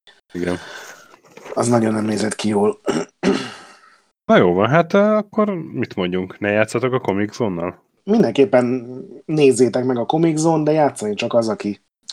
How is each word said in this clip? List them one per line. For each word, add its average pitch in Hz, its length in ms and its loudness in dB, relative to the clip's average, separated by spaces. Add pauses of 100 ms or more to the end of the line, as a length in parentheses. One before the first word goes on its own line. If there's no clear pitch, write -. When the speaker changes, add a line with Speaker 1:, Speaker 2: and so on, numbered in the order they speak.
(320)
Speaker 1:
Igen. 87 240 -4 (1000)
Speaker 2:
az 117 140 0
nagyon 113 240 2
nem 110 120 -2
nézett 107 300 -2
ki - 140 -4
jól. 104 320 0 (720)
<clears throat> - 760 -20
Speaker 1:
Na 220 100 4
jó 95 160 6
van, 98 160 2
hát, 165 240 2
ö, 202 60 4
akkor 208 560 0
mit - 400 -8
mondjunk? 92 440 -4
Ne 104 120 -2
játszatok 113 420 0
a 127 80 -2
Comic 104 340 -2
Zone-nal? 90 480 -4 (220)
Speaker 2:
Mindenképpen 127 880 2 (300)
nézzétek 127 600 2
meg 127 140 -2
a 117 80 -2
Comic 160 320 2
Zone, 160 240 2
de 151 100 2
játszani 147 420 0
csak 117 200 -4
az, 117 140 2
aki, 104 360 -6 (280)